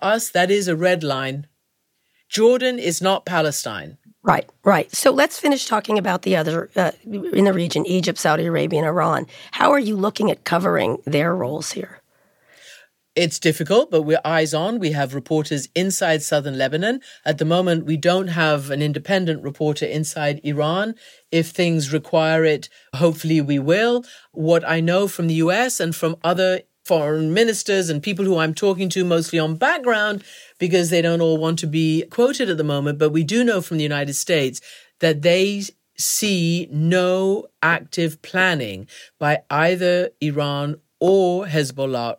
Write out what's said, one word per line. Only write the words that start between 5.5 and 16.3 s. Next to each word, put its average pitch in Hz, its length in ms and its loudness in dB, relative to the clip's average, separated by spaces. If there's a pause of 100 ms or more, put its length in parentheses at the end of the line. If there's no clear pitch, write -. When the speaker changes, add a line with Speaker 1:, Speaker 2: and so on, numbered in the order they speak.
Speaker 2:
talking 214 300 -2
about 180 260 -2
the 185 120 0
other, 160 400 -2
uh, 180 160 0 (140)
in 202 400 0
the 196 80 4
region, 170 340 -2
Egypt, 175 320 -2
Saudi 165 280 0
Arabia, 160 340 0
and 160 80 0
Iran. 160 400 0 (240)
How - 180 2
are 285 80 4
you 214 160 -2
looking 202 380 -2
at - 100 -6
covering 170 600 0
their 156 320 0
roles 151 340 -6
here? - 300 -12 (1120)
Speaker 1:
It's 170 240 0
difficult, 175 540 0
but 160 100 4
we're 156 220 2
eyes 160 280 0
on. 196 280 -2
We 165 100 -2
have 139 240 -4
reporters 147 640 -2
inside 175 480 0
southern 143 340 -2